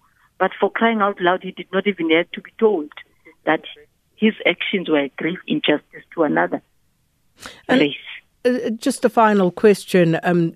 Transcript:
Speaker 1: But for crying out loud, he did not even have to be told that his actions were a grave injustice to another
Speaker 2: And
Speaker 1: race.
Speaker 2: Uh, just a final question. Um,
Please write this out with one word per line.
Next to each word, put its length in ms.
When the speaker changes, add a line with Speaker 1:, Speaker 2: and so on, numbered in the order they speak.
Speaker 1:
But 100
for 120
crying 300
out 200
loud, 220
he 80
did 200
not 140
even 240
have 220
to 100
be 160
told 340
that 160
his 180
actions 420
were 140
a 60
grave 360
injustice 580
to 80
another 380
Speaker 2:
And 140
Speaker 1:
race. 140
Speaker 2:
Uh, 260
just 340
a 40
final 420
question. 720
Um, 320